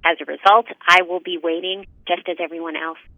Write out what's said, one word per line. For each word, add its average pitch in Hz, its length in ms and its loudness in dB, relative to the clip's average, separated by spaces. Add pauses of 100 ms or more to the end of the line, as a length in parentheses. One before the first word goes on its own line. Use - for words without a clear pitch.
As 165 160 2
a 147 60 -10
result, 202 400 4 (200)
I 180 160 6
will 175 200 -4
be 180 160 -6
waiting, 185 480 -6 (200)
just 175 220 -4
as 175 140 -6
everyone 165 320 -10
else 160 240 -10 (200)